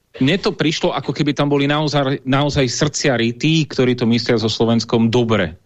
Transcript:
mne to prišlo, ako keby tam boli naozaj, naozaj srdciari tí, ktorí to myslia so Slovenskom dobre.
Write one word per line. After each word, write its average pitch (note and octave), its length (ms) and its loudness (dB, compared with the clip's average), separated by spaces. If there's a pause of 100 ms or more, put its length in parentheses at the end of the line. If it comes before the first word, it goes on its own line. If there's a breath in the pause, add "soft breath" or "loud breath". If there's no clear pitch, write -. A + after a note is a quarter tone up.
(160)
mne D3 220 2
to G#3+ 120 -2
prišlo, D#3+ 420 -2
ako C#3 200 -4
keby C#3+ 200 -2
tam C#3+ 160 0
boli C#3+ 160 2
naozaj, C#3+ 580 0
naozaj C3+ 440 0
srdciari A#2+ 680 0
tí, D#3 320 0
ktorí B2+ 300 0
to B2 100 -4
myslia A#2 320 2
so A2 120 0
Slovenskom A2+ 600 2
dobre. A2 580 0